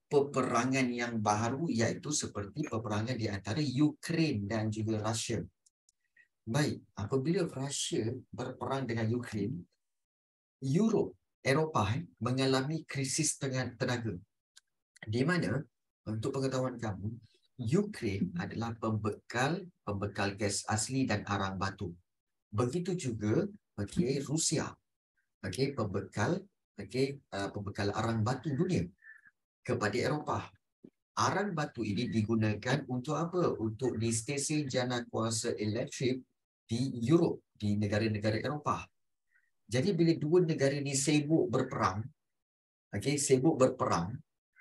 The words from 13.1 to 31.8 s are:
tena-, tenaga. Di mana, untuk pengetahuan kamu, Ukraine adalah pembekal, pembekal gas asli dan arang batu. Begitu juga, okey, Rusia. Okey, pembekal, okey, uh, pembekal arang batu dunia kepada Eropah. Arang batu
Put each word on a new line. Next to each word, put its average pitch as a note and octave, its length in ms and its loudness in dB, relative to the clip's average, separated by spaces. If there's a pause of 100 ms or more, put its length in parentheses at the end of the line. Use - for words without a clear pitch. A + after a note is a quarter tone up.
tena-, B2+ 400 -2
tenaga. A#2 320 -2 (960)
Di A#2+ 160 2
mana, D3 320 2 (480)
untuk A2 320 -2
pengetahuan C3 400 0
kamu, G#2 320 -4 (720)
Ukraine - 560 -2
adalah A2 400 -4
pembekal, A#2 880 -2 (220)
pembekal G2+ 500 -2
gas G2+ 320 -2
asli B2 400 0
dan G#2 160 0
arang F#2+ 320 -2
batu. F#2 400 -4 (560)
Begitu D3+ 400 0
juga, B2+ 560 0 (320)
okey, C3+ 400 0
Rusia. D#3 480 -2 (720)
Okey, G2+ 320 -2
pembekal, G#2+ 640 -2 (400)
okey, C3 400 -2 (160)
uh, G2 160 -4
pembekal G2+ 480 -4
arang A2+ 240 0
batu C3+ 320 0
dunia E3 320 2 (800)
kepada G#2 320 0
Eropah. B2 480 0 (720)
Arang E3 400 2
batu D3 240 -4